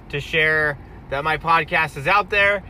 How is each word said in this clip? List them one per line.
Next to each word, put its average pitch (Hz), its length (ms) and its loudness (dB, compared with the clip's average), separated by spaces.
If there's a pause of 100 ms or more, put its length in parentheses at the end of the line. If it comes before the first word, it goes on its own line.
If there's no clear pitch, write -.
(100)
to 147 100 -4
share 156 580 2 (320)
that 139 140 -4
my 156 120 0
podcast 160 600 0
is 139 100 -6
out 190 240 2
there 202 400 2